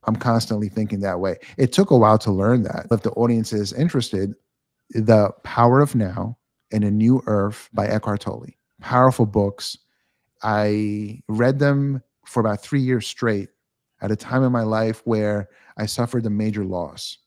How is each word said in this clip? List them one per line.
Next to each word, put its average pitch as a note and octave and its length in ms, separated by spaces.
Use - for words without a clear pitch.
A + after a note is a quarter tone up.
I'm A2 120
constantly A2 540
thinking G#2 300
that F#2 200
way. F#2+ 160
It C3 140
took F#3+ 180
a C3 80
while G#2+ 220
to G#2+ 120
learn G#2+ 300
that. - 280
If A2+ 120
the G#2+ 80
audience A#2 420
is G#2 220
interested, A2+ 600
The G#2+ 400
Power A#2+ 380
of D3 140
Now G2 440
and G#2+ 120
A G#2 60
New A2+ 360
Earth G#2 480
by G#2 120
Eckhart G#2+ 360
Tolle. A#2 240
Powerful B2+ 460
books. G2+ 500
I G#2+ 840
read A#2+ 300
them C#3 440
for - 160
about G#2+ 220
three C#3+ 180
years B2+ 260
straight G#2 440
at G2+ 100
a G#2+ 60
time C3 260
in B2+ 100
my A#2 100
life A2 420
where G#2 460
I G#2+ 80
suffered A#2 400
a A2 60
major G#2 340
loss. F2+ 640